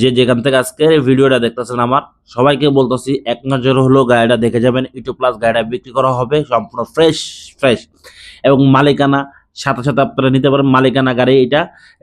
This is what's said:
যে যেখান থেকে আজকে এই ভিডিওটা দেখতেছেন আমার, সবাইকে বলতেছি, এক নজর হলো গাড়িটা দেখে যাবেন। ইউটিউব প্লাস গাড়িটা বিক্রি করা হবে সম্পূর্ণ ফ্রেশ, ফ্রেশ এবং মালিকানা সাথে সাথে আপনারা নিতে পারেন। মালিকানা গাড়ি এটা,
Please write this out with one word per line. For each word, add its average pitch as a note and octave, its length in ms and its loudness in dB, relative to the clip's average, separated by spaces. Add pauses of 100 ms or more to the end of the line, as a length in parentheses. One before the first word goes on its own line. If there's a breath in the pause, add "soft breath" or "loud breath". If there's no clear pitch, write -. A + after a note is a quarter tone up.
যে B2+ 100 2
যেখান B2 320 0
থেকে C3 140 0
আজকে B2+ 260 -4 (120)
এই D#3 40 2
ভিডিওটা C3 400 2
দেখতেছেন A#2 400 -4
আমার, B2+ 240 -2 (220)
সবাইকে C3+ 440 0
বলতেছি, C3 420 -2 (140)
এক A#2 140 -4 (120)
নজর C3 240 0 (100)
হলো C3 200 4
গাড়িটা A#2+ 320 2
দেখে A2+ 280 -2
যাবেন। B2+ 180 0 (100)
ইউটিউব B2 260 -12
প্লাস B2+ 220 -2
গাড়িটা A2+ 220 0
বিক্রি B2 280 -10
করা C3 280 0
হবে B2+ 180 -2 (140)
সম্পূর্ণ A#2 300 -4 (120)
ফ্রেশ, D#3 240 0 (420)
ফ্রেশ B2 200 0 (640 loud breath)
এবং C3+ 140 2 (180)
মালিকানা C#3 440 2 (360 soft breath)
সাথে B2 280 -6
সাথে C#3 180 0
আপনারা C3 280 0
নিতে C3+ 220 2
পারেন। C#3 240 2
মালিকানা C3 380 0
গাড়ি B2+ 320 2
এটা, C#3 160 0 (420 soft breath)